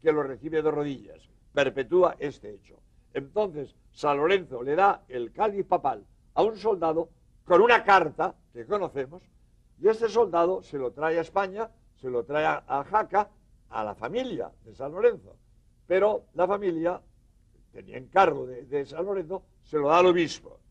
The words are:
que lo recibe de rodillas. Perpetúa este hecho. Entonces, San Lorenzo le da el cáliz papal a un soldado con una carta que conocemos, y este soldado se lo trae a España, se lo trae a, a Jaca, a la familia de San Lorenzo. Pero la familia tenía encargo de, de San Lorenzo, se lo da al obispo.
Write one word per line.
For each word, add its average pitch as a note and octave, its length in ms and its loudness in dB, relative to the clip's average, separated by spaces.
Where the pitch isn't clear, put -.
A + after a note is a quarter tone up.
que D#3 120 2
lo D3+ 100 0
recibe C3+ 380 -6
de D#3 100 0
rodillas. B2+ 580 -8
Perpetúa C#3 680 2
este C3 320 -10
hecho. - 280 -20
Entonces, D3 640 -4
San C#3+ 260 0
Lorenzo D3 460 0
le C#3+ 120 -2
da F#3+ 340 2
el A#2+ 240 -8
cáliz G3+ 320 -2
papal C3+ 400 -2
a D#3 80 4
un A3 120 0
soldado E3+ 540 -2
con F3+ 180 6
una A#3 220 6
carta F#3 520 2
que A#2+ 120 -14
conocemos, D3+ 580 -6
y E3 80 2
este A3 200 2
soldado F#3 560 0
se - 140 -12
lo B2+ 140 -6
trae D#3+ 260 -2
a E3 40 0
España, G3 480 -4
se C3 140 -10
lo A#2+ 140 -4
trae D3 220 -2
a, D3 220 -2
a C#3 180 -4
Jaca, G#3 440 0
a A2 140 -6
la G#2 100 -6
familia C#3+ 580 -8
de A2 100 -20
San C3+ 180 -12
Lorenzo. F3 460 -2
Pero G3+ 480 0
la F3+ 140 0
familia F3+ 540 -4
tenía G#2 260 -18
encargo C#3 480 2
de, B2+ 200 -14
de C#3 200 -4
San D3+ 200 -8
Lorenzo, F#3+ 380 -8
se - 140 -4
lo C#3+ 120 2
da E3 100 6
al F3+ 80 6
obispo. E3+ 520 -2